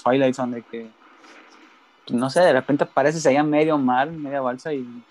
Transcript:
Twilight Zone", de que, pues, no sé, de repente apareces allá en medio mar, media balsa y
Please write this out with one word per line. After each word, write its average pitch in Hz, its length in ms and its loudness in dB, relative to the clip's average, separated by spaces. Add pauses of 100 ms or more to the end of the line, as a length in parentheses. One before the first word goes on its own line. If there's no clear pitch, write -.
Twilight 131 320 2
Zone", 123 220 -6
de 113 60 -12
que, 113 240 -14 (1200)
pues, 127 120 -2
no 127 100 -2
sé, 170 120 0
de 175 120 6
repente 131 320 2
apareces 147 420 0
allá 139 140 4
en 151 100 0
medio 151 280 2
mar, 127 320 0
media 143 300 -6
balsa 131 340 -4
y 127 120 -6 (240)